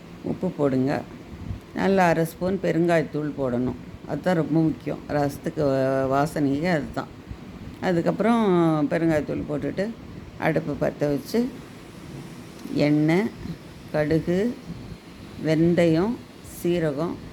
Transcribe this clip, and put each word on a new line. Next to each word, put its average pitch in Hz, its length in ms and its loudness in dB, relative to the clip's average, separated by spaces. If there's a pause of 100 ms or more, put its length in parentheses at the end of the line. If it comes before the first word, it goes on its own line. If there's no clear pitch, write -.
(220)
உப்பு - 260 -2
போடுங்க. 139 520 2 (760)
நல்லா 185 340 4
அரை 165 160 4
ஸ்பூன் 180 380 -2
பெருங்காயத்தூள் 160 760 2
போடணும். 123 540 -2 (160)
அதுதான் 180 260 0
ரொம்ப 156 260 2
முக்கியம். 151 380 0 (100)
ரசத்துக்கு 143 500 -2
வ-, 135 480 2
வாசனையே 143 640 2
அதுதான். 139 380 -2 (720)
அதுக்கப்புறம் 190 680 2 (440)
பெருங்காயத்தூள் 156 600 2
போட்டுட்டு 147 380 -2 (500)
அடுப்பு 160 340 0
பற்ற 147 340 -2
வச்சு 214 420 0 (1300)
எண்ணெய், 151 560 4 (640)
கடுகு, 165 600 2 (920)
வெந்தயம், 170 720 4 (460)
சீரகம், 160 520 0 (180)